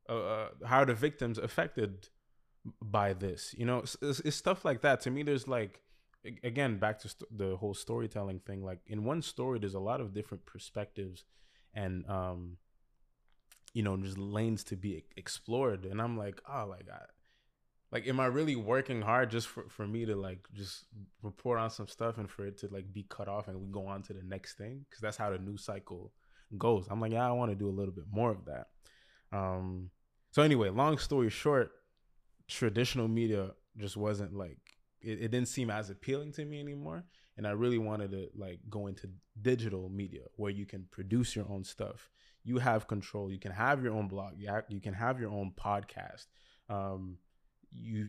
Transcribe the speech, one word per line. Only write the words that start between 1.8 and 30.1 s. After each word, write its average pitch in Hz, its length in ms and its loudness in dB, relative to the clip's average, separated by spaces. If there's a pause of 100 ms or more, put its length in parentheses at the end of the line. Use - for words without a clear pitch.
by 101 340 4
this?" 92 440 -4
You 117 80 2
know, 123 120 4
it's, - 220 -4
it's, 143 200 0
it's 147 160 0
stuff - 280 2
like 135 180 2
that. 139 180 8
To 127 100 0
me, 143 140 0
there's, 135 240 2
like, 113 320 0 (440)
a-, 117 220 -8
again, 120 320 2
back 107 220 0
to 110 80 -10
st-, - 280 -12
the 95 200 0
whole 101 180 -2
storytelling 101 640 -4
thing. 98 240 -8
Like, 92 240 -6
in 107 160 -4
one 147 200 0
story, 127 360 -2
there's 98 160 -2
a 95 60 -2
lot 117 200 0
of 104 140 -6
different 101 320 -8
perspectives 98 800 -8 (500)
and, 92 340 -2
um, 90 500 -4 (1120)
you 113 100 2
know, 98 140 4
just 95 220 -2
lanes 104 460 0
to 101 120 -6
be 95 140 -4
e-, 80 140 -6 (120)
explored. 113 680 0
And 104 160 -2
I'm 117 160 0
like, 101 320 -6
"Oh, 131 180 -4
like, 95 220 -12
I, 92 120 -14 (920)
like, 113 160 -2
am 131 140 2
I 131 60 6
really 139 300 4
working 120 460 2
hard 117 280 4
just 113 180 0
for, - 200 -12
for - 180 -6
me 113 200 0
to, 107 100 2
like, 92 380 -6
just 101 320 -10 (340)
report 113 380 0
on 113 100 2
some 104 180 -6
stuff 117 300 -2
and 107 140 -4
for 101 160 -6
it 101 140 -8
to, 101 80 -6
like, 95 220 -8
be 95 160 -8
cut 101 220 -8
off 101 200 -4
and 92 120 -6
we 98 100 -6
go 98 160 -4
on 98 180 -6
to - 80 -10
the 95 100 -8
next 95 340 -8
thing?" 127 340 -10
'Cause - 100 -16
that's 107 160 -2
how 104 140 2
the 95 80 0
news 101 260 -6
cycle 98 480 -8 (440)
goes. 101 340 4
I'm 107 100 0
like, 110 120 2
"Yeah, 123 160 4
I 123 40 4
wanna 120 220 2
do 101 140 0
a - 20 0
little 95 220 -2
bit 87 180 -10
more 113 200 4
of 95 160 -4
that." 65 220 -8 (680)
Um, 92 540 -2 (400)